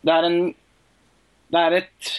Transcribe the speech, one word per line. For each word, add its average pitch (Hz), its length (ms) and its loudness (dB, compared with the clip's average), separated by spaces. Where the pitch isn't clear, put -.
det 156 80 2
er 165 160 2
en, 170 100 0
det 170 80 4
er 165 160 2
et - 280 -12